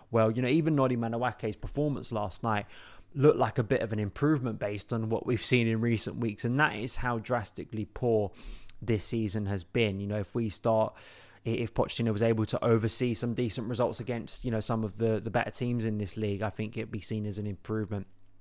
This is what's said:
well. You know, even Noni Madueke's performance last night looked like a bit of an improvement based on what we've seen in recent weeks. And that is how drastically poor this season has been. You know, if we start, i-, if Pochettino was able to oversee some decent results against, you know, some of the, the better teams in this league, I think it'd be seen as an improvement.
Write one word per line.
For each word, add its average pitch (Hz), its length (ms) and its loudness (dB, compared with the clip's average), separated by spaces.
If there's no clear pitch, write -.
well. 113 180 6
You 117 140 0
know, 123 40 2
even 156 280 4
Noni 131 200 4
Madueke's 117 600 -2
performance - 560 -2
last 104 320 -2
night 107 240 0
looked 143 240 6
like 117 180 2
a 123 60 2
bit 123 180 0
of 107 100 -2
an 107 60 0
improvement 123 600 0
based 104 340 -4
on 113 160 -2
what 113 160 0
we've 117 180 0
seen 120 240 4
in 113 140 2
recent 117 360 0
weeks. 113 280 -2
And 127 140 2
that 151 160 2
is 113 220 -6
how 123 200 0
drastically 107 680 -4
poor 110 460 2
this 110 240 0
season 107 400 -2
has 98 180 -2
been. 101 380 0
You 101 40 -4
know, 104 140 -2
if - 160 -6
we 113 140 0
start, 110 440 2
i-, 117 40 0
if 113 240 -2
Pochettino 117 380 0
was 104 100 -2
able 110 260 4
to - 160 -2
oversee 117 500 2
some 120 200 -2
decent 120 360 -2
results 117 320 0
against, 117 420 -6
you 123 80 -2
know, 110 80 0
some 110 240 0
of 101 140 -4
the, 110 240 2
the 110 80 -6
better 98 200 0
teams 120 360 -2
in 107 120 0
this 101 200 -4
league, 101 240 -2
I 104 80 0
think 107 260 -6
it'd 110 160 -6
be 110 80 -6
seen 107 260 -4
as 101 120 -4
an 104 100 -4
improvement. 101 580 -4